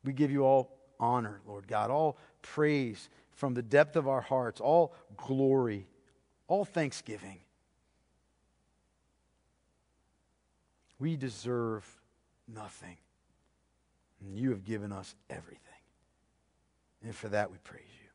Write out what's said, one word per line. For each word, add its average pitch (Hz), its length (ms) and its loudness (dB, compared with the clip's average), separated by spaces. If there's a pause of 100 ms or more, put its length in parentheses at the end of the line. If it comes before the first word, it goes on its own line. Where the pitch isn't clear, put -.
We 135 80 -2
give 139 180 2
you 139 140 2
all 131 320 4 (220)
honor, 117 460 0
Lord 101 220 -14
God, 107 240 0
all 151 260 0 (240)
praise 143 680 0 (220)
from 131 220 -4
the 120 80 -2
depth 143 360 4
of 139 100 2
our 135 140 0
hearts, 123 400 -2
all 156 340 4 (220)
glory, 131 680 2 (640)
all 196 160 2
thanksgiving. 104 760 -6 (3500)
We 156 200 -2
deserve 117 680 -4 (600)
nothing. 104 500 -16 (1200)
And 98 180 -12
you 131 120 0
have 98 120 -6
given 101 300 -6
us 95 200 -12 (160)
everything. - 320 -16 (1400)
And 110 100 -12
for 110 160 -12
that 104 220 0
we 95 120 -20
praise - 200 -20 (180)
you. - 140 -20